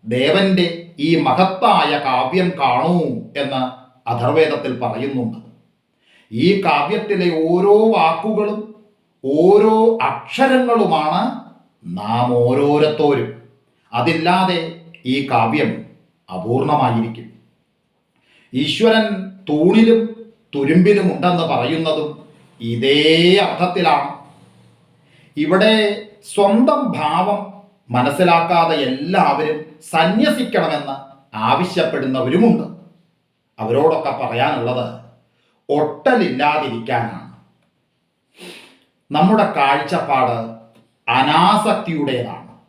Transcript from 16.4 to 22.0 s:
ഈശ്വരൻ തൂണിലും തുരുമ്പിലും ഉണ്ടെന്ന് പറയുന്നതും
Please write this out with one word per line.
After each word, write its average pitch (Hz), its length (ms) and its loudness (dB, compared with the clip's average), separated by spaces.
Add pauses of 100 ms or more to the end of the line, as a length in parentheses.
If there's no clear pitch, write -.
ഈശ്വരൻ 208 540 0 (420)
തൂണിലും 220 520 4 (540)
തുരുമ്പിലും 180 580 4
ഉണ്ടെന്ന് 170 400 0
പറയുന്നതും 160 560 -2 (520)